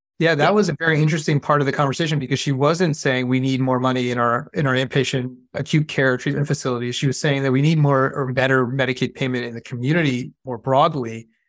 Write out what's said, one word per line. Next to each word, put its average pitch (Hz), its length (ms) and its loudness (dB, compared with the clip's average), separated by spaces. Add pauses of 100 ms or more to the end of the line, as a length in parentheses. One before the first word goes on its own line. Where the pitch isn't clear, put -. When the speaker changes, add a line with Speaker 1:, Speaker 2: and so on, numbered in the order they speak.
(200)
Speaker 1:
Yeah, 160 160 4
that 147 100 2
Speaker 2:
Yeah. 175 60 4
Speaker 1:
was 202 180 2
a 147 100 -4
very 160 220 2
interesting 151 400 2
part 147 180 2
of 139 60 0
the 135 80 0
conversation 147 440 0
because 127 220 -2
she 143 140 -2
wasn't 151 420 2
saying 127 320 -2
we 131 140 2
need 131 180 0
more 131 220 0
money 127 280 0
in 123 80 -2
our, 120 360 0
in 165 120 0
our 131 100 2
inpatient 127 600 -2 (180)
acute 151 360 -2
care 131 260 2
treatment 143 320 -2
facilities. 123 480 -4
She 147 120 -2
was 127 120 -2
saying 139 240 0
that 135 80 0
we 135 100 2
need 160 160 4
more 139 360 2
or 131 180 -4
better 131 340 2
Medicaid 127 500 -2
payment 127 280 -2
in 120 100 -10
the 113 80 -12
community 131 720 -2 (140)
more 127 120 -8
broadly, 131 680 0 (220)